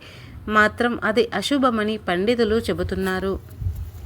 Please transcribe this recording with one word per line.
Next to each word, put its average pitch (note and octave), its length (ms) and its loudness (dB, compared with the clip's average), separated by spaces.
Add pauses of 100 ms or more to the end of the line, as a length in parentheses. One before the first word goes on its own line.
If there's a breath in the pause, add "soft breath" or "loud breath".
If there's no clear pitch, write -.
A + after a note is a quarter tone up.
(560 loud breath)
మాత్రం G#3+ 380 4 (140)
అది A3 160 4 (140)
అశుభమని A3 580 2 (100)
పండితులు G#3+ 500 2 (120)
చెబుతున్నారు. F#3 640 -2 (760)